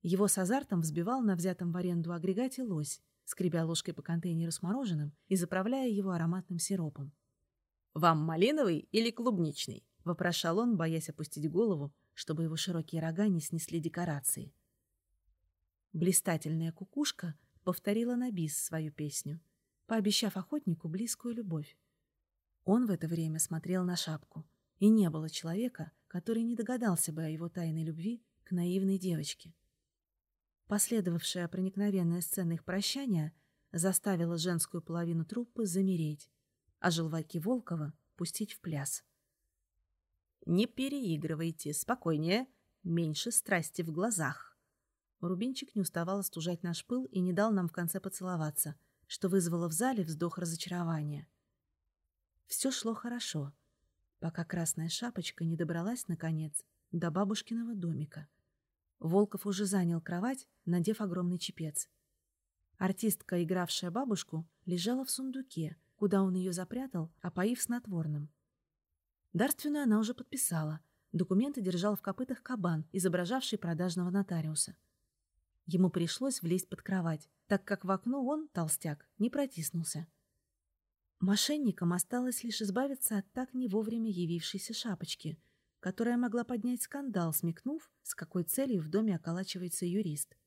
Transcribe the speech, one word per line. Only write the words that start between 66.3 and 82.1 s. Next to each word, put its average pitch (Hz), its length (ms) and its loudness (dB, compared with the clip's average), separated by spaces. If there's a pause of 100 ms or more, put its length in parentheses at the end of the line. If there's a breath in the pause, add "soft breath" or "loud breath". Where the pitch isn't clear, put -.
её 185 180 0
запрятал, 180 680 -4
опоив 185 400 0
снотворным. 165 720 -2 (1000)
Дарственную 294 500 2
она 214 160 6
уже 220 160 2
подписала. 156 640 -2 (320)
Документы 214 500 2
держал 190 360 2
в - 40 -8
копытах 254 440 -6
кабан, 175 480 0
изображавший 185 640 0
продажного 175 520 0
нотариуса. 165 640 0 (920)
Ему 180 240 6
пришлось 185 520 0
влезть 175 260 0
под - 140 -12
кровать, 165 460 -2 (200)
так 196 160 2
как 196 200 -4
в 185 60 -2
окно 240 340 0
он, 302 240 -2
толстяк, 160 600 -4 (100)
не 226 120 2
протиснулся. 165 760 -4 (1160)
Мошенникам 208 720 2
осталось 247 500 -2